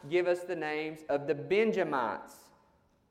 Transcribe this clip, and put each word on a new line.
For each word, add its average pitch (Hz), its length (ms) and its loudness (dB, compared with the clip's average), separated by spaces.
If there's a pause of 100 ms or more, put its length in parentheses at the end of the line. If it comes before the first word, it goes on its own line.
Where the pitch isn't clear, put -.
give 175 180 4
us 175 140 2
the 180 140 -4
names 156 540 -4
of 143 180 0
the 156 80 2
Benjamites 151 960 0 (760)